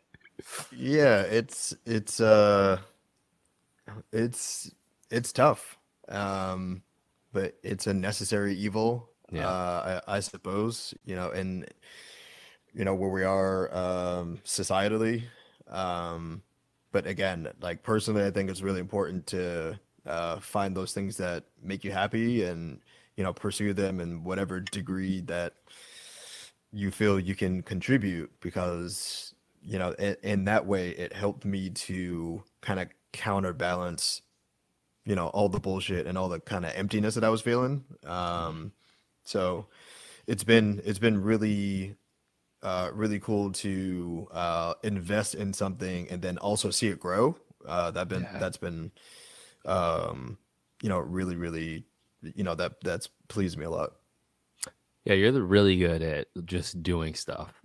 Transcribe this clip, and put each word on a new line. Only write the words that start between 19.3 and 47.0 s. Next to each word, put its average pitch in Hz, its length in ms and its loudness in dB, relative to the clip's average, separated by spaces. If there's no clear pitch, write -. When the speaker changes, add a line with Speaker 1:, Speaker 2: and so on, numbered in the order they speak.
Speaker 1:
uh, 82 340 -4
find 98 360 -2
those 95 180 -4
things 98 240 -4
that 87 280 -4
make 95 220 -8
you 98 80 -4
happy 113 520 0
and, 85 360 -6
you 98 80 -2
know, 92 100 -2
pursue 101 400 -2
them 95 260 0
in 85 240 -6
whatever 92 360 -2
degree 95 640 -4
that 85 320 -4
you 101 180 -2
feel 101 280 4
you 95 160 -2
can 92 280 0
contribute, 95 680 0
because, 90 920 -6
you 98 160 -4
know, 90 140 0
in, 101 300 0
in 98 220 2
that 104 220 4
way, 92 240 0
it - 240 -6
helped 101 320 -2
me 98 240 -2
to 87 760 -4
kinda 92 260 -2
counterbalance, 90 1080 -2
you 104 120 0
know, 85 120 0
all 101 200 2
the 95 120 0
bullshit 95 460 -2
and 90 120 -4
all 92 100 0
the 85 120 -6
kinda 87 380 -6
emptiness 104 380 0
that 113 80 0
I 110 60 4
was 113 120 0
feeling. 127 420 0
Um, 85 680 -4
so 90 440 -2
it's 113 180 -2
been, 107 400 8
it's 98 160 -2
been 107 220 6
really, 101 720 2
uh, 90 320 0
really 104 260 0
cool 101 320 0
to, 90 800 -4
uh, 85 420 0
invest 101 520 -2
in 98 180 -2
something 92 560 -4
and 90 120 -6
then 90 160 -4
also 104 320 0
see 110 180 2
it 87 120 -2